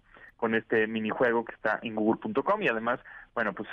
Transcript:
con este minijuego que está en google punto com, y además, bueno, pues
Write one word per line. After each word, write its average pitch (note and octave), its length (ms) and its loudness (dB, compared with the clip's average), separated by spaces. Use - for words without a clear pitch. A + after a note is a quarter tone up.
con A2+ 160 0
este A2 340 2
minijuego A2+ 580 0
que - 100 -12
está G#2+ 260 -2
en A2+ 140 -6
google A2 240 2
punto A2 240 -2
com, G#3 180 0
y E3+ 60 0
además, A#2 320 0
bueno, G#2+ 200 0
pues G#2 200 -8